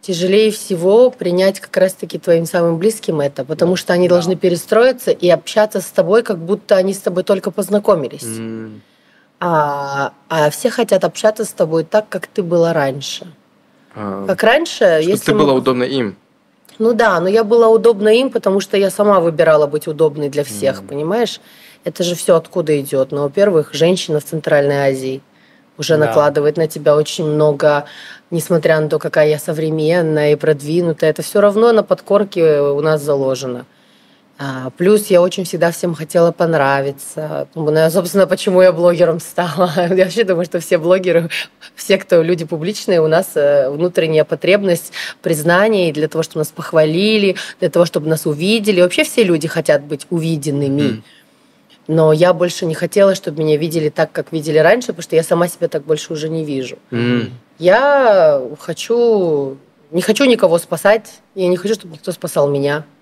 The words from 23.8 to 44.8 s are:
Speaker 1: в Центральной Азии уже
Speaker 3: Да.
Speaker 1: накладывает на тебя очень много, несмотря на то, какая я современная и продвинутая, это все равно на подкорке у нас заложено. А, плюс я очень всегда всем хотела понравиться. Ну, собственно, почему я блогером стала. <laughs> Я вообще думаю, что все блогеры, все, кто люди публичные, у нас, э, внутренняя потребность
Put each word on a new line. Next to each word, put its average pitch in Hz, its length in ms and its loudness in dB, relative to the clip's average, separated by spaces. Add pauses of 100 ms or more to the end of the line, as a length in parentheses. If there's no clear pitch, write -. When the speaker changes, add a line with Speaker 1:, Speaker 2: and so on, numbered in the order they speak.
Speaker 1:
в - 60 -10
Центральной 143 680 0
Азии 131 300 -6 (560)
уже 156 200 0
Speaker 3:
Да. 151 100 4
Speaker 1:
накладывает 147 500 2
на 160 100 0
тебя 151 280 0
очень 151 300 -2
много, 151 600 2 (460)
несмотря 160 480 0
на 156 100 -2
то, 151 100 -2
какая 151 300 2
я 151 100 0
современная 156 960 0
и - 20 4
продвинутая, 156 760 -2
это 156 100 -6
все - 200 -2
равно 208 300 4
на 214 120 2
подкорке 180 760 0
у 143 200 0
нас 156 200 0
заложено. 131 640 -4 (720)
А, 131 380 -8
плюс 208 300 2
я 175 140 4
очень 185 240 -2
всегда 170 260 -2
всем 175 240 -6
хотела 165 360 0
понравиться. 143 1200 -2
Ну, 151 180 -2 (160)
собственно, 180 380 0
почему 185 340 0
я 185 100 6
блогером 170 480 2
стала. 170 540 -4
<laughs> 175 160 -2
Я 185 140 2
вообще 190 200 -2
думаю, 180 220 0
что 170 140 -6
все 175 180 -2
блогеры, 170 520 2 (460)
все, - 220 0
кто 175 240 2
люди 165 240 -2
публичные, 170 560 -2
у 156 60 2
нас, 165 280 0
э, 143 340 2
внутренняя 160 560 0
потребность 190 680 -2 (320)